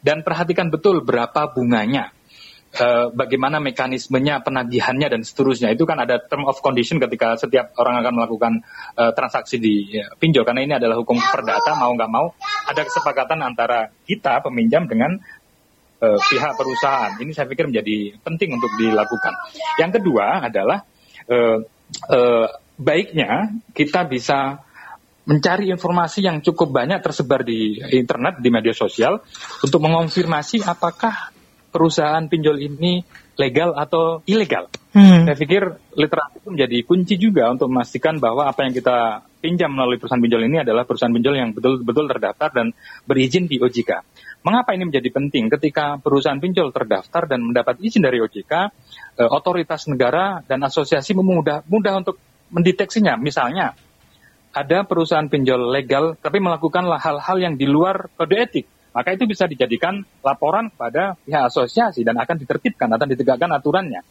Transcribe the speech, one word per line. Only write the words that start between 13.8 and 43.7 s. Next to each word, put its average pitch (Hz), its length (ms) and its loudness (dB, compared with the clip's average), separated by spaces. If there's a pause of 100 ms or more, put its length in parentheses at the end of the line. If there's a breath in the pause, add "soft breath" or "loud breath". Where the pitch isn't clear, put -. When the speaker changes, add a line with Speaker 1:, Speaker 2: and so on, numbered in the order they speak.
Speaker 1:
kita, 135 340 0
peminjam, 123 480 0
dengan, 131 300 0 (800 loud breath)
eh, 107 200 4 (120)
pihak 151 260 0
perusahaan. 131 640 -2
Ini 151 160 -8
saya 131 140 -4
pikir 151 180 -10
menjadi 107 540 -4
penting 165 340 -4
untuk 117 240 -4
dilakukan. 110 540 0 (420)
Yang 185 240 0
kedua 139 460 0
adalah, 117 400 -2 (420 loud breath)
eh, 117 300 2 (480)
eh, 120 400 4 (340)
baiknya 165 680 0 (240)
kita 156 340 -2
bisa 135 540 -4 (640 loud breath)
mencari 180 480 2
informasi 175 500 -2
yang 165 160 0
cukup 160 320 2
banyak 135 300 0
tersebar 135 400 -2
di 110 400 -2 (160)
internet, 131 420 -2
di 123 80 2
media 113 240 2
sosial, 123 480 0 (420 loud breath)
untuk 139 200 2
mengonfirmasi 165 840 0
apakah 175 680 -4 (400)
perusahaan 160 560 2
pinjol 151 320 0
ini 147 400 -2 (400 loud breath)
legal 139 400 0
atau 160 480 0
ilegal. 175 400 0 (240)
Speaker 2:
Hmm. 190 320 10
Speaker 1:
Saya 147 160 2
pikir 156 240 2 (320)
literasi 147 480 -2
itu - 80 -16
menjadi 127 320 0
kunci 180 320 2
juga 180 320 4
untuk 127 240 0
memastikan 131 480 -2
bahwa 135 320 0
apa 135 160 -2
yang 127 80 -4
kita 120 480 0 (160)
pinjam 170 320 0
melalui 123 320 -2
perusahaan 123 160 -2
pinjol 117 320 2
ini 151 160 0
adalah 113 160 2
perusahaan 120 320 -2
pinjol 117 240 2
yang 113 160 -4
betul-betul 127 560 0
terdaftar 110 400 -4
dan 117 240 -2 (320 loud breath)
berizin 135 400 2
di 135 160 -2
O 123 80 4